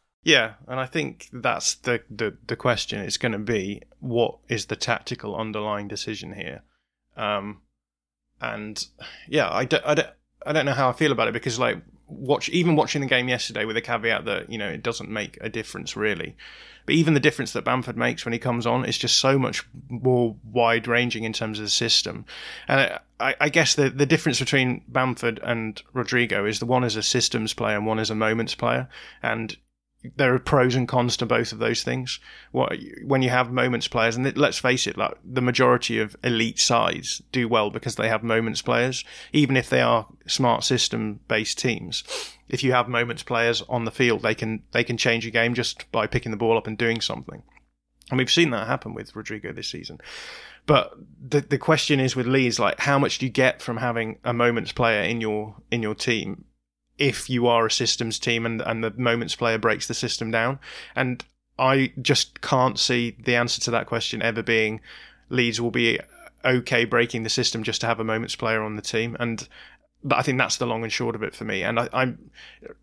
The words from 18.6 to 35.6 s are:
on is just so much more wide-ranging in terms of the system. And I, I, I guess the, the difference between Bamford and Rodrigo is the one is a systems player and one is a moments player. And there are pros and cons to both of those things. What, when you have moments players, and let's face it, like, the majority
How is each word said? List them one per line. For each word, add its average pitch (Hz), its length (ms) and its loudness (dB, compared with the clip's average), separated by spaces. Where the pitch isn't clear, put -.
on 123 180 0
is - 120 -2
just - 200 0
so 135 220 4
much - 240 -2
more 120 540 2
wide-ranging 117 800 2
in 110 100 -4
terms 110 240 -4
of 107 80 -6
the 101 60 -2
system. - 540 0
And 135 120 4
I, - 200 0
I, 131 220 0
I 151 80 2
guess 156 240 4
the, 139 160 4
the 139 160 2
difference 156 340 2
between 127 480 0
Bamford 120 560 0
and 113 380 -4
Rodrigo 117 520 0
is 107 140 -2
the 117 80 -4
one 127 160 4
is 110 120 0
a 110 60 -2
systems 113 540 0
player 107 220 0
and 104 100 -2
one 110 100 0
is 110 140 -2
a 107 40 -4
moments 110 380 0
player. 123 340 0
And 113 340 -4
there 127 180 4
are 127 40 4
pros 127 360 4
and 127 120 2
cons 123 300 2
to 123 80 -2
both 117 260 2
of 110 60 -10
those 113 240 0
things. 127 380 -4
What, - 260 0
when 131 200 2
you 127 60 4
have 123 220 2
moments 123 360 0
players, 113 280 2
and 127 220 -2
let's 139 220 2
face 127 260 2
it, - 120 -6
like, - 260 -2
the 127 180 -4
majority 123 560 4